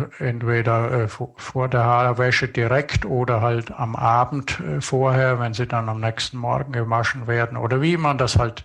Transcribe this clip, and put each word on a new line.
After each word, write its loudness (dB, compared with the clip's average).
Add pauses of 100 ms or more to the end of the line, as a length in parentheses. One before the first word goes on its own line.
(180)
entweder, 0
äh, 0
vo-, -10
vor -4
der 2
Haarwäsche 2
direkt 0
oder 0
halt 0
am -4
Abend, 0
äh, -4
vorher, 2
wenn -4
sie -2
dann -2
am -4
nächsten -4
Morgen -2
gewaschen -2
werden 0
oder 0
wie 2
man 2
das 2
halt 0